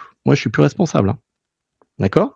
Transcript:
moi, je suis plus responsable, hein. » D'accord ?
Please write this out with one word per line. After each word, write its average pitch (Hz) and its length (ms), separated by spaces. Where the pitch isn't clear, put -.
moi, 139 100
je - 40
suis - 100
plus 127 120
responsable, - 480
hein. » - 80
D'accord ? 175 360